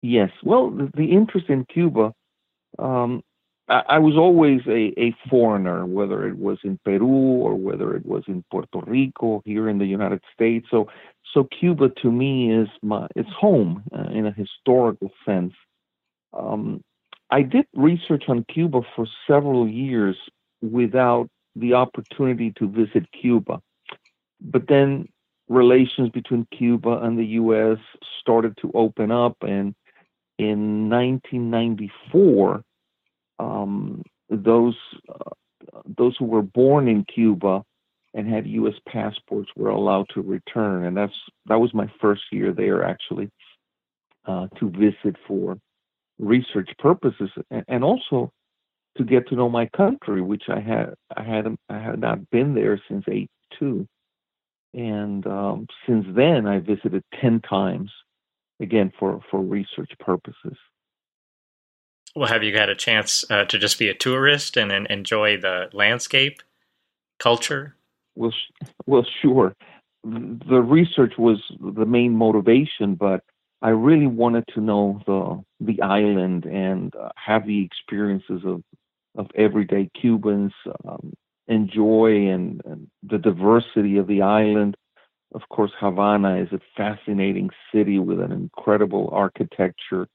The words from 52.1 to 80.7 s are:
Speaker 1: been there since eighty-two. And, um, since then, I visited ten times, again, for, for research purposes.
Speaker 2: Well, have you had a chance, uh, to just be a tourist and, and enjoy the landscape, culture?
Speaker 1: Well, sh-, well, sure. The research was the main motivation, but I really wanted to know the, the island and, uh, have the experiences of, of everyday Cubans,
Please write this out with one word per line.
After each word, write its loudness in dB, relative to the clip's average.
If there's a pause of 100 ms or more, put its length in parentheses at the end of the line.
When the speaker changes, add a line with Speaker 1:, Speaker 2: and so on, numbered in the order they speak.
Speaker 1:
been 0
there 0
since -8
eighty-two. -8 (880)
And, -6
um, -6 (200)
since 0 (100)
then, 4
I 0
visited -4 (180)
ten 2
times, -4 (680)
again, 0
for, -4
for -2
research -6
purposes. -6 (1600)
Speaker 2:
Well, -2
have 0
you -2
had 2
a 0
chance, -2
uh, 2
to -2
just 0
be 0
a -4
tourist 0
and, 0
and -2
enjoy 0
the -4
landscape, 0 (800)
culture? -2 (400)
Speaker 1:
Well, -4
sh-, -14 (200)
well, 4 (160)
sure. 4 (480)
The 0
research 4
was 4 (200)
the -4
main 2
motivation, 2
but 0 (380)
I 0
really 4
wanted 0
to -4
know 0
the, -2 (160)
the -4
island 0
and, -6
uh, -12
have -2
the -2
experiences -6
of, -6 (520)
of -10
everyday 2 (100)
Cubans, 0 (360)